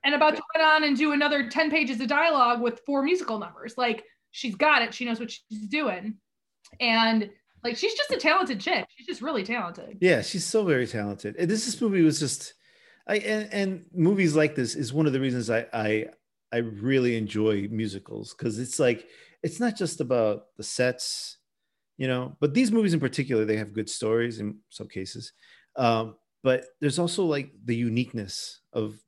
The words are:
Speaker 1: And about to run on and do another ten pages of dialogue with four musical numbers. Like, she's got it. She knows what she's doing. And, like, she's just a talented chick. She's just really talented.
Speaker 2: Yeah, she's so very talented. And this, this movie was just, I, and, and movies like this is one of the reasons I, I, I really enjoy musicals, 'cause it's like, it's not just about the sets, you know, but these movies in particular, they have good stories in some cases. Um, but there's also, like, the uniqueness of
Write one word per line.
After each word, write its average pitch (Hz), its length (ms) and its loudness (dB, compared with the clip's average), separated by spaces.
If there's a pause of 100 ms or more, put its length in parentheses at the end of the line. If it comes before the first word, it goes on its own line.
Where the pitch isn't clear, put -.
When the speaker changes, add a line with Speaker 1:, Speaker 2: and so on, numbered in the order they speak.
Speaker 1:
And 285 120 2
about 302 200 4
to 311 60 -8 (140)
run 320 100 4
on 311 180 6
and 285 140 2
do 302 160 2
another 285 360 2
ten 311 200 2
pages 277 320 0
of 254 60 -2
dialogue 277 540 4
with 233 240 -2
four 277 180 0
musical 311 360 0
numbers. 190 380 -12
Like, 240 280 -2 (260)
she's 214 240 -6
got 294 260 6
it. 233 120 -2
She 247 120 -8
knows 233 140 -4
what 240 120 -8
she's 214 360 -12
doing. 214 480 -2 (640)
And, 226 500 2 (340)
like, 240 140 -4
she's 453 180 0
just 571 160 -2
a 523 60 0
talented 302 440 2
chick. 302 240 -2 (100)
She's - 120 -20
just 349 140 -10
really 254 220 -4
talented. 185 580 -8
Speaker 2:
Yeah, 170 200 6
she's - 240 -6
so 220 180 0
very 131 240 2
talented. 104 500 -6
And 170 120 0
this, 220 160 0
this 220 160 -6
movie 196 220 2
was 147 160 6
just, - 340 -6 (540)
I, 214 100 0
and, 214 360 -2
and 190 400 -2
movies 175 420 4
like 151 200 4
this 123 200 -2
is 131 180 -4
one 156 140 2
of 135 60 2
the 135 60 0
reasons 123 300 -2
I, 117 240 0
I, 107 320 0 (460)
I 117 60 -2
really 120 600 0
enjoy 107 520 0
musicals, 107 640 -8
'cause 110 260 -6
it's 123 200 -6
like, 120 280 2 (360)
it's - 160 -6
not 233 160 0
just 165 260 -4
about 113 560 0
the 107 60 -12
sets, - 760 -4 (600)
you 131 100 -4
know, 127 320 -4
but 143 140 2
these 240 180 4
movies 208 220 4
in 160 60 2
particular, 127 460 0
they 107 120 2
have 101 160 -6
good 107 160 -4
stories 113 500 -2
in 104 180 -8 (120)
some 107 180 -16
cases. - 460 -12 (420)
Um, 113 400 2 (280)
but 131 220 2 (140)
there's 147 200 0
also, 175 260 0
like, 143 260 -2 (140)
the 120 100 0
uniqueness 117 840 -4 (120)
of 107 240 -4 (100)